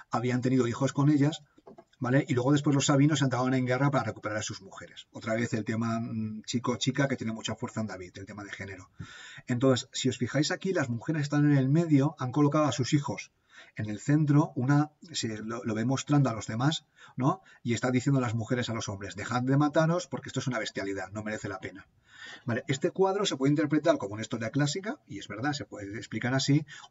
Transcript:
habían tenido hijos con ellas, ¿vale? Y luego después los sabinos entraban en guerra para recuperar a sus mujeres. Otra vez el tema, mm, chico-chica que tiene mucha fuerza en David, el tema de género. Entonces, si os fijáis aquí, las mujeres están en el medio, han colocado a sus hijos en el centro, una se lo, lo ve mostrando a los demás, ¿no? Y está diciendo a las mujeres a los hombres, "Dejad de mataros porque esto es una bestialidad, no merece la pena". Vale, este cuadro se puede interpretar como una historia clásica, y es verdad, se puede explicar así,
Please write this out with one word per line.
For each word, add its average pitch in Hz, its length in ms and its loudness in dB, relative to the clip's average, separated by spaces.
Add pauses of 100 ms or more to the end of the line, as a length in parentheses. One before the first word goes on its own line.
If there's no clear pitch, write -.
habían 123 320 0
tenido 127 260 2
hijos 127 240 -2
con 143 180 4
ellas, 147 340 2 (560)
¿vale? 127 280 2
Y 143 60 0
luego 123 180 2
después 147 240 4
los 139 120 2
sabinos 143 340 4
entraban 127 320 0
en 127 120 0
guerra 127 240 2
para 131 140 0
recuperar 107 360 -6
a - 20 -4
sus 101 200 -8
mujeres. - 520 -20
Otra 110 220 -6
vez 117 180 -2
el 107 100 -2
tema, 113 360 -2
mm, 110 440 -6
chico-chica 123 640 0
que 131 80 -2
tiene 110 160 -6
mucha 110 240 -8
fuerza - 260 -8
en 107 60 -4
David, 92 280 -12
el 98 100 -12
tema 101 180 -14
de 98 80 -14
género. 95 380 -12 (580)
Entonces, 123 460 2
si - 160 0
os 120 80 -4
fijáis 143 340 0
aquí, 185 220 -4
las 139 160 0
mujeres 147 320 -4
están 147 280 4
en 143 80 6
el 131 120 4
medio, 156 500 4
han 127 120 -4
colocado 147 340 4
a 131 80 0
sus 127 200 0
hijos 143 380 -2 (440)
en 107 120 -4
el 104 120 -8
centro, 147 560 4
una 143 360 2 (220)
se 110 240 -4
lo, 110 260 -8
lo 110 120 -2
ve 113 100 0
mostrando 135 440 2
a 113 40 -4
los 107 140 -8
demás, 127 380 -2 (300)
¿no? 139 260 0 (200)
Y 117 120 0
está 127 180 0
diciendo 139 260 2
a 127 40 2
las 113 120 -2
mujeres 117 360 -2
a 113 40 -4
los 110 160 -6
hombres, 101 260 -10
"Dejad 120 280 -4
de 135 120 2
mataros 160 520 2
porque - 220 -10
esto 131 100 -4
es 123 80 -4
una 123 100 -2
bestialidad, 98 540 -6
no 107 120 -8
merece 107 240 -6
la 95 120 -8
pena". - 280 -14 (580)
Vale, 117 220 -2
este 170 220 0
cuadro 190 360 0
se 151 120 -4
puede 135 140 4
interpretar 147 480 2
como 101 140 -8
una 110 100 -6
historia 113 260 -6
clásica, 185 580 -2
y - 120 -12
es - 80 -14
verdad, 113 260 -4
se 113 120 -8
puede 101 300 -12
explicar 117 380 -4
así, 139 320 2 (260)